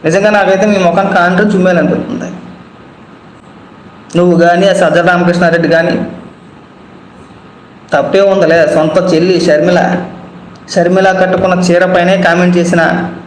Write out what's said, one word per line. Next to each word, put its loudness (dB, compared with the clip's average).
నిజంగా 0
నాకైతే 0
మీ 0
ముఖం 0
కాంట్రీ 0
చుమ్మేయాలనిపిస్తుంది. -2
నువ్వు 2
కానీ, 2
ఆ 2
సజ్జల 0
రామకృష్ణారెడ్డి 0
కానీ, 0
తప్పే 0
ఉందలే. 2
సొంత 0
చెల్లి 2
షర్మిల, 2
షర్మిల 0
కట్టుకున్న 0
చీర 2
పైనే 2
కామెంట్ 0
చేసిన 0